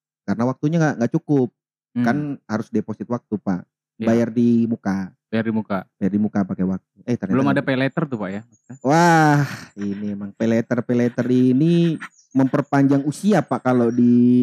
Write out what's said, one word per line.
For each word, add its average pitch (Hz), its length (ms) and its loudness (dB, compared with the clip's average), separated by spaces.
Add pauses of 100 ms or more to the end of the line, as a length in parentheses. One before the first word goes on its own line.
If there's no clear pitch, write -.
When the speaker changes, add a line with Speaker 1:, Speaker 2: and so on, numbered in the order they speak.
(260)
Speaker 1:
Karena 101 180 -2
waktunya 147 340 -2
nggak, 156 200 2
nggak 120 160 -2
cukup. 143 340 0 (460)
Speaker 2:
Hmm. 123 100 -2
Speaker 1:
Kan 117 120 0 (280)
harus 110 240 -6
deposit 107 380 -6
waktu, 117 320 -6
Pak. 90 240 -4 (340)
Speaker 2:
Ya. 110 100 -8
Speaker 1:
Bayar 117 220 2
di 117 380 2
muka. 98 440 -4 (160)
Speaker 2:
Bayar 110 180 -4
di 113 80 -2
muka. 104 260 -4 (180)
Speaker 1:
Bayar 98 160 -4
di 104 80 0
muka 104 200 -2
pakai 95 260 -4
waktu. - 360 -6
Eh, 120 140 -4
ternyata 101 180 -4
Speaker 2:
Belum 135 100 2
ada 139 100 2
Speaker 1:
nggak 139 120 -2
Speaker 2:
pay 135 120 -2
letter 135 260 -2
tuh, 131 120 -6
Pak, 98 140 -8
ya? 101 120 -10 (400)
Speaker 1:
Wah, 156 640 4 (300)
ini 101 360 -6
emang 101 220 -10
pay 113 140 -4
letter, 117 340 0
pay 120 180 -2
letter 120 280 -2
ini 151 680 2 (360)
memperpanjang 139 680 2
usia, 170 380 0
Pak, 131 200 -2
kalau 123 300 2
di 120 220 4 (300)